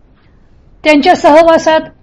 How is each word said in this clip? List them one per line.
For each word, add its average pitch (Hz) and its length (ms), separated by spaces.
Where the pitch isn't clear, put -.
त्यांच्या 302 320
सहवासात 320 640